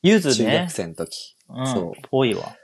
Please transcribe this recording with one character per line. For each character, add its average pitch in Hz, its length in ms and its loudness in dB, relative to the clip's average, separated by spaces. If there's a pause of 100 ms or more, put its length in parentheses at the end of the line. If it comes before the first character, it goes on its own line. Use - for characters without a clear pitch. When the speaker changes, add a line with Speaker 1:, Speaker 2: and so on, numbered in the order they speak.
Speaker 1:
ゆ 202 180 6
ず 156 100 2
ね。 120 60 4
Speaker 2:
中 110 100 2 (160)
学 175 100 -6
生 90 160 -6
の 82 80 -12
時。 - 400 -10 (140)
Speaker 1:
う 123 140 -10
ん。 131 40 -2
Speaker 2:
そ 98 260 -4
う。 - 160 -18
Speaker 1:
多 135 160 2
い 113 80 0
わ。 85 300 -8